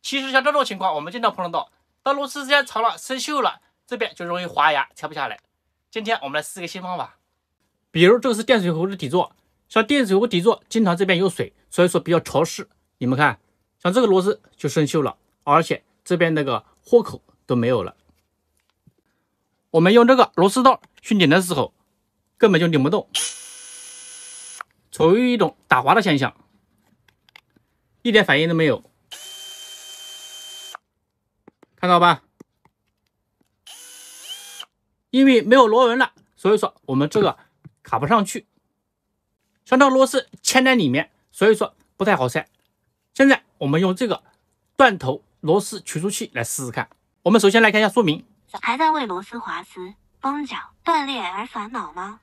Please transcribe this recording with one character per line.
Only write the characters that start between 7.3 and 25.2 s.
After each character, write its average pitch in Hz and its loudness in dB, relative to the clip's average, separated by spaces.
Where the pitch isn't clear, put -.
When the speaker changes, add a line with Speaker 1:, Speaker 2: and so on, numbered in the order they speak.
Speaker 1:
比 165 2
如 220 6
这 254 -2
个 220 0
是 226 -8
电 233 2
水 175 -2
壶 165 -4
的 196 -8
底 160 -10
座， 170 -4
像 214 0
电 269 0
水 190 0
壶 226 2
底 175 -2
座 208 0
经 226 0
常 175 0
这 190 0
边 185 0
有 185 0
水， - -8
所 175 2
以 - 0
说 233 0
比 160 -4
较 165 2
潮 160 -2
湿。 - -8
你 127 -6
们 131 -2
看， 139 0
像 180 -2
这 254 2
个 233 2
螺 190 4
丝 208 -4
就 - -8
生 147 0
锈 156 -2
了， - -6
而 151 2
且 - -6
这 180 -2
边 165 0
那 151 -2
个 123 -4
豁 233 4
口 - -12
都 123 -2
没 117 0
有 117 0
了。 - -12
我 165 2
们 185 4
用 233 8
这 262 6
个 247 4
螺 185 4
丝 254 0
刀 247 4
去 - -2
拧 175 4
的 180 4
时 175 -6
候， 131 -4
根 220 4
本 160 4
就 170 0
拧 156 2
不 139 0
动， 190 -4
处 165 4
于 247 2